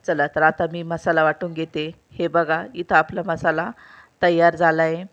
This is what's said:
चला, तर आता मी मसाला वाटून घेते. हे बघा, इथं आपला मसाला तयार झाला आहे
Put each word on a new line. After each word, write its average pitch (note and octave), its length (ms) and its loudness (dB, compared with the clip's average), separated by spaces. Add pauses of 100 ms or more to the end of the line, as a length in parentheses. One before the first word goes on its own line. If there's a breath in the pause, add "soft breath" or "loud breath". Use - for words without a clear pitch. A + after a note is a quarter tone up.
चला, D3+ 220 -2
तर D3+ 140 -4
आता D#3 300 2
मी E3+ 120 -8
मसाला E3 400 0
वाटून D#3 300 -2
घेते. D#3 380 -6 (200)
हे E3+ 160 -4
बघा, D#3+ 360 0 (120)
इथं F3 200 -4
आपला D#3+ 300 0
मसाला E3 460 -2 (500 loud breath)
तयार E3+ 340 4
झाला D#3+ 280 2
आहे E3 300 -2